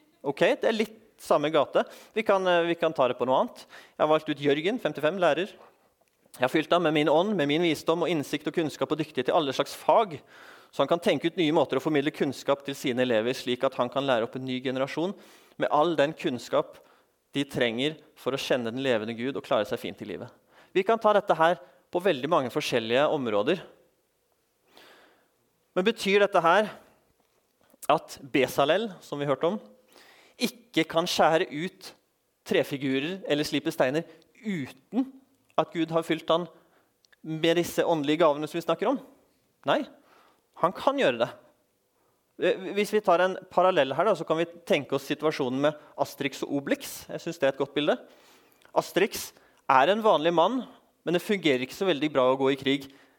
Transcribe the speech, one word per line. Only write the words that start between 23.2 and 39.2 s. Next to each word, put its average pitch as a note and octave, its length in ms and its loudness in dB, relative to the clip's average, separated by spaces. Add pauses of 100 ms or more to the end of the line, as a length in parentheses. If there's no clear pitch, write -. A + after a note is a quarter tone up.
Men F3+ 100 0
betyr G3+ 380 2
dette F#3+ 180 4
her F3 300 4 (1200)
at - 320 -2
Besalel, D3 680 0 (140)
som - 160 -12
vi C#3+ 80 -4
hørte D3 240 0
om, G#3+ 100 -6 (800)
ikke - 480 -4
kan E3 160 0
skjære E3+ 460 2
ut D#3+ 400 -10 (580)
trefigurer C#3+ 680 -2 (100)
eller D3 160 0
slipe D3 300 -2
steiner D3 320 0 (340)
uten G#3 720 -6 (480)
at D#3+ 160 -2
Gud D#3+ 180 -4
har E3 140 0
fylt E3 260 -2
han E3+ 140 0 (760)
med D#3+ 380 0
disse E3+ 260 0
åndelige D#3 380 0
gavene D3+ 260 2
som - 80 -8
vi E3 80 -6
snakker E3+ 240 -2
om? C4+ 120 -2 (680)